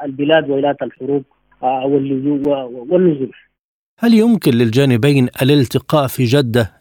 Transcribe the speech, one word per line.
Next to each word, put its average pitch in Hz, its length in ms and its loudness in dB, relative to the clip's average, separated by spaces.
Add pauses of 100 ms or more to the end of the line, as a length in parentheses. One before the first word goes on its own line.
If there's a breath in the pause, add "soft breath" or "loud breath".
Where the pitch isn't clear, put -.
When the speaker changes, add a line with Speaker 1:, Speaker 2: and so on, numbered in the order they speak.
Speaker 1:
البلاد 143 460 0
وإلى 139 320 -2
الحروب 135 400 -6 (400)
آه، 131 240 -2
واللجوء 139 600 -2
و-، 127 420 -6
والنزوح. 165 580 -2 (520)
Speaker 2:
هل 233 140 4
يمكن 214 360 2
للجانبين 123 800 2 (140)
الالتقاء 139 640 0
في 127 180 -4
جدة 117 460 0 (100)